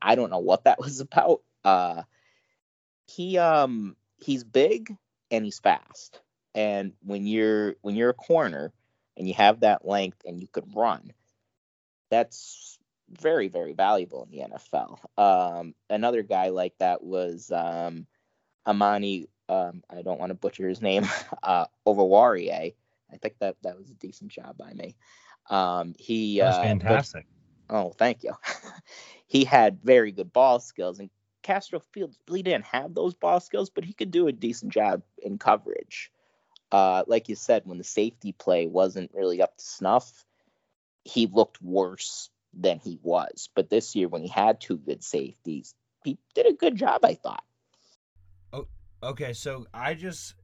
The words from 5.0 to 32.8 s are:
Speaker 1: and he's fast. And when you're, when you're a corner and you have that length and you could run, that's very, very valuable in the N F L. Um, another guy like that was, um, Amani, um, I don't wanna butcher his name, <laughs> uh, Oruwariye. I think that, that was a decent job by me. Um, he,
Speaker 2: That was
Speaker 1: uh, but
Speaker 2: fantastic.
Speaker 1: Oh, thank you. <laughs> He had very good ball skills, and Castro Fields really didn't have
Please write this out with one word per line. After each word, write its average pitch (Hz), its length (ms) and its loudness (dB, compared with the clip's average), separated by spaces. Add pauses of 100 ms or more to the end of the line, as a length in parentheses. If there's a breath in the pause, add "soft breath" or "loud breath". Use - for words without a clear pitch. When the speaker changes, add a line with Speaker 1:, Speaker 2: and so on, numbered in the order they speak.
Speaker 1:
and 110 140 -2
he's 101 140 -8
fast. - 600 -2 (360)
And 101 400 -2 (100)
when 101 220 -6
you're, 107 560 0
when 101 120 -6
you're 117 140 2
a 123 60 2
corner 104 580 -2 (460)
and 92 100 -6
you 92 60 -4
have 110 260 6
that 107 260 2
length 98 380 -2
and 87 160 -14
you 95 80 -16
could - 260 -10
run, 107 380 -2 (960)
that's - 680 -4 (320)
very, 156 380 -2
very 82 260 -6
valuable 92 480 0
in - 80 -20
the 71 120 -14
N 52 120 -14
F - 180 -18
L. 60 260 -6 (200)
Um, 90 560 2 (160)
another 113 320 0
guy 95 260 -2
like 92 300 -4
that 90 260 0
was, 90 480 -6
um, 85 540 -6 (600)
Amani, 101 600 0 (220)
um, 90 400 -4
I 87 100 -16
don't 90 180 -6
wanna 90 140 -8
butcher - 340 -6
his 92 140 -4
name, 101 240 2 (200)
<laughs> - 180 -14
uh, 87 240 0 (200)
Oruwariye. 95 880 4 (380)
I - 60 -20
think - 220 -6
that, 95 220 -4
that 90 140 -8
was 98 140 -20
a - 40 -20
decent - 380 -18
job - 240 -18
by - 160 -20
me. - 240 -16 (540 soft breath)
Um, 90 480 -2
he, 110 400 -2
Speaker 2:
That 95 80 6
was 95 80 4
Speaker 1:
uh, 90 40 0
but - 80 0
Speaker 2:
fantastic. 107 600 0 (420)
Speaker 1:
Oh, 98 220 -2
thank 117 340 -2
you. - 140 -6
<laughs> - 340 -12 (560 loud breath)
He 139 140 4
had 120 400 4
very 117 300 6
good 92 200 -8
ball 123 280 6
skills, 90 400 -8
and 98 100 -16 (320)
Castro 185 380 -4
Fields - 360 -12 (120)
really 180 160 -6
didn't 180 220 -2
have 147 280 -8